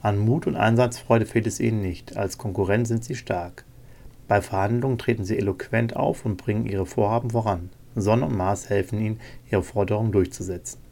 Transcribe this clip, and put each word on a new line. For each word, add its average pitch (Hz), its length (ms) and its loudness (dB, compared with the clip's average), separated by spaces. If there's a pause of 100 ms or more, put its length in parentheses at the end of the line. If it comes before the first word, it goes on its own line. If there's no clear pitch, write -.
An 101 160 2
Mut 113 280 2
und - 100 0
Einsatzfreude 117 680 4
fehlt 110 200 0
es 104 140 -4
ihnen 113 200 0
nicht. - 360 -6
Als 101 220 -4
Konkurrent 101 500 0
sind 117 160 0
sie 139 100 -6
stark. 87 500 -6 (640)
Bei 101 160 4
Verhandlungen 117 560 0
treten 107 260 -2
sie 104 140 -2
eloquent 117 560 -2
auf - 320 -2
und 104 100 -2
bringen 110 300 -2
ihre 98 200 -2
Vorhaben 113 440 0
voran. 104 400 -2 (240)
Sonne 107 320 2
und 120 100 -2
Mars 98 320 -2
helfen 101 320 0
ihnen, 110 200 -4 (300)
ihre 95 120 2
Forderungen 104 500 0
durchzusetzen. 92 680 -2 (120)